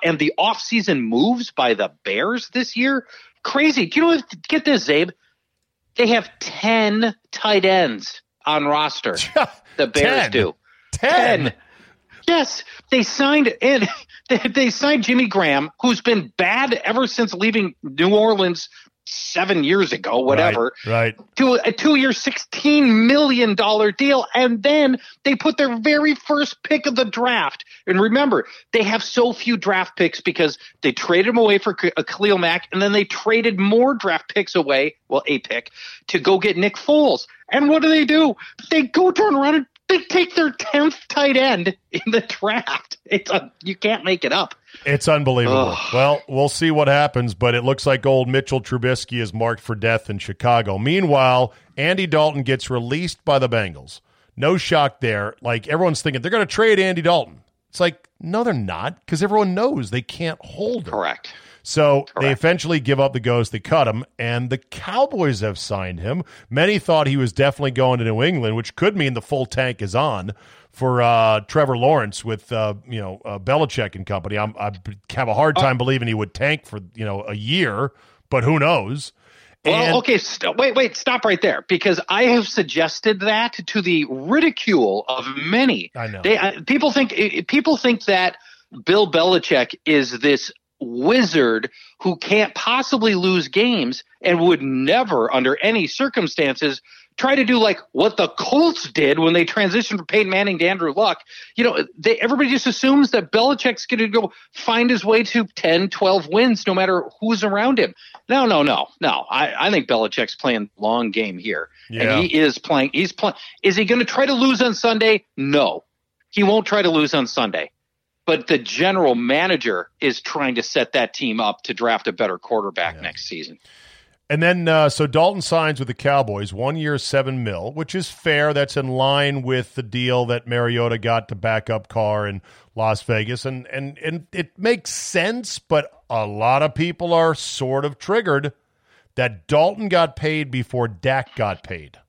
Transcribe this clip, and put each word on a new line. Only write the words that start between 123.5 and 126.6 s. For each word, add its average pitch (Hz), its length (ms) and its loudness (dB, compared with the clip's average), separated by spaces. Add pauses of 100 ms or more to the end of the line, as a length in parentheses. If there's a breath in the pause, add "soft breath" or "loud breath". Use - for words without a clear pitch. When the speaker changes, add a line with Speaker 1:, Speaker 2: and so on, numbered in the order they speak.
Speaker 2:
And 151 140 0
then, 175 240 2
uh, 156 220 4
so 147 180 0
Dalton 165 340 2
signs 156 380 -2
with 127 80 -8
the 123 60 -6
Cowboys, 107 580 -2
one 123 240 -4